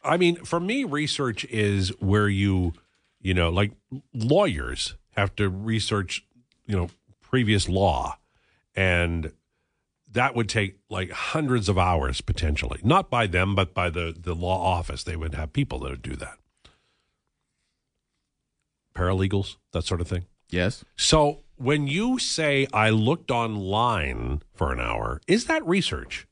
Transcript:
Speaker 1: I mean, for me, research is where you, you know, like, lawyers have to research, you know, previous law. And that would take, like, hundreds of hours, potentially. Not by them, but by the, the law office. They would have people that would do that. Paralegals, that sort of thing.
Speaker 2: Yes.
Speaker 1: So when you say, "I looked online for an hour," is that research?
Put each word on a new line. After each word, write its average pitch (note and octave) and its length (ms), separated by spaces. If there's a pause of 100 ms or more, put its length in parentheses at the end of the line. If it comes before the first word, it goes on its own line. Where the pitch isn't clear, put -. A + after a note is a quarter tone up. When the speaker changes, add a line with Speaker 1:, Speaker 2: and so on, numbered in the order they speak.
Speaker 1:
I C#3+ 120
mean, F3 280
for E3+ 140
me, A3 240
research D3 640
is G2+ 460 (100)
where G#2 280
you, G2 440 (480)
you F#2 140
know, E2+ 160
like, G2+ 200 (420)
lawyers A2 840 (140)
have G2 260
to G#2 120
research, G#2 800 (400)
you G#2 80
know, F2+ 160 (300)
previous G#2+ 480
law. F#2 500 (560)
And F2 580 (760)
that B2 240
would A#2 140
take, G2+ 300 (120)
like, F#2 220
hundreds B2+ 560
of F#2+ 100
hours, E2 420
potentially. C#2+ 640
Not E3+ 280
by A#2 180
them, F#2 260
but G2 200
by F2+ 160
the, E2+ 280
the E2+ 160
law F2+ 260
office. E2 440
They E2 100
would D#2 200
have D2 180
people C3+ 260
that C2 120
would B1+ 120
do - 140
that. - 220 (2500)
Paralegals, F#2+ 580 (160)
that E2 140
sort F2 160
of E2+ 80
thing. F2 160 (260)
Speaker 2:
Yes. F2+ 340 (120)
Speaker 1:
So D3+ 480 (100)
when C#3+ 320
you A3 320
say, C#3+ 560
"I A2 160
looked A2+ 400
online G2 1120 (100)
for C#2+ 200
an A#1 80
hour," A1+ 480
is A3 160
that D#4+ 200
research? - 680